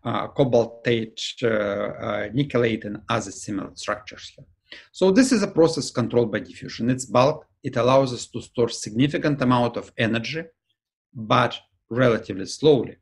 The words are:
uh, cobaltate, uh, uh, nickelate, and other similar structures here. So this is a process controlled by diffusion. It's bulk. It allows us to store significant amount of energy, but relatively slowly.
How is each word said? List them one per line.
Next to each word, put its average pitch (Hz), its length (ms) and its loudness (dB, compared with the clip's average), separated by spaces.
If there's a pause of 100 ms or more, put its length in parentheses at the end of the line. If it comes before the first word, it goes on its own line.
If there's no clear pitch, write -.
uh, 113 260 -4
cobaltate, 117 920 0 (240)
uh, - 20 0
uh, 104 840 -2
nickelate, 120 540 0
and 104 240 -10
other 107 220 -2
similar 92 440 -10
structures - 600 -10
here. - 120 -20 (440)
So 190 220 4
this 254 180 6
is 208 140 4
a - 20 -2
process 160 460 2
controlled 117 400 0
by 107 80 -2
diffusion. - 500 -6
It's 123 140 -2
bulk. 131 420 2 (160)
It 127 140 -6
allows 127 360 4
us 113 160 -10
to 110 120 -10
store - 300 -2
significant 139 680 0
amount 123 360 2
of - 200 -10
energy, 117 460 -2 (720)
but 120 420 0 (340)
relatively 110 560 0
slowly. - 560 2